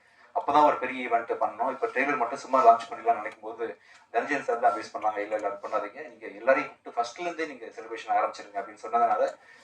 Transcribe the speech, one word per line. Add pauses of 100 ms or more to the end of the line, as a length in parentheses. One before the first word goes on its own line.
(340)
அப்பதான்
ஒரு
பெரிய
ஈவெண்ட்
பண்ணணும்.
இப்ப
ட்ரெய்லர்
மட்டும்
சும்மா
லான்ச்
பண்ணிடலாம்னு
நினைக்கும்
போது (320)
தனஞ்சயன்
சார்
தான்
அட்வைஸ்
பண்ணாங்க,
"இல்ல,
இல்ல,
அது
பண்ணாதீங்க,
நீங்க
எல்லாரையும்
கூப்பிட்டு
ஃபர்ஸ்ட்ல
இருந்தே
நீங்க
செலிப்ரேஷன்
ஆரம்பிச்சிருங்க"
அப்படின்னு
சொன்னதுனால, (300)